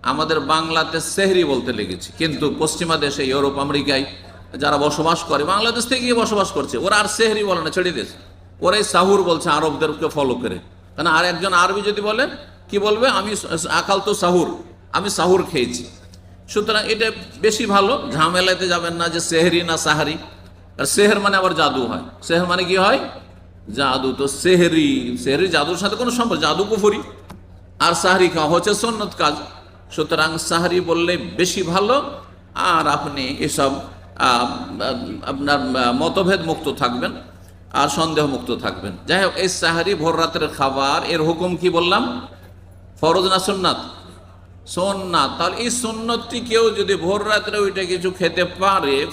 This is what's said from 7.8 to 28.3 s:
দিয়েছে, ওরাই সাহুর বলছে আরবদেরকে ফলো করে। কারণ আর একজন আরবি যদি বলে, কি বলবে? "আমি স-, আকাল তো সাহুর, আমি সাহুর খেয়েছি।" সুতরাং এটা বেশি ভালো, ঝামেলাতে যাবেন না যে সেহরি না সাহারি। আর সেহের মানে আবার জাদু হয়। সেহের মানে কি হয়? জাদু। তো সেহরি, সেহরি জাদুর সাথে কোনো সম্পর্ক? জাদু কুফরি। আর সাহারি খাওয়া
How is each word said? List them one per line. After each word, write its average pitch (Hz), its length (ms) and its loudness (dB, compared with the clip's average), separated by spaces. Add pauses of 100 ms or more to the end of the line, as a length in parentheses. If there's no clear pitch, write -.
দিয়েছে, 120 220 -6 (480)
ওরাই 196 220 2
সাহুর 196 400 4
বলছে 165 260 0
আরবদেরকে 151 600 0
ফলো 139 260 0
করে। 110 240 -6 (360)
কারণ 143 120 -2
আর 165 180 4
একজন 180 280 -2
আরবি 185 280 2
যদি 202 200 -2
বলে, 214 260 0 (420)
কি 202 100 0
বলবে? 214 280 2
"আমি 208 280 0
স-, - 320 -4
আকাল 170 380 0
তো 208 80 0
সাহুর, 180 420 2 (380)
আমি 185 160 -2
সাহুর 180 420 2
খেয়েছি।" 131 340 -2 (640)
সুতরাং 214 400 0
এটা 220 240 0 (300)
বেশি 214 240 2
ভালো, 196 460 2
ঝামেলাতে 180 560 2
যাবেন 170 260 0
না 170 140 -2
যে 165 120 -2
সেহরি 165 420 4
না 165 160 -2
সাহারি। 151 400 0 (640)
আর 131 60 -2
সেহের 208 340 4
মানে 196 180 2
আবার 185 180 2
জাদু 135 300 0
হয়। 107 140 -6 (220)
সেহের 170 220 0
মানে 180 200 0
কি 180 140 2
হয়? 208 220 4 (760)
জাদু। 131 380 0
তো 139 140 -2
সেহরি, 151 960 2
সেহরি 151 240 2
জাদুর 160 300 0
সাথে 196 180 -2
কোনো 240 160 -2
সম্পর্ক? 226 300 0
জাদু 160 220 2
কুফরি। 208 400 0 (760)
আর 165 140 4
সাহারি 185 360 4
খাওয়া 156 200 0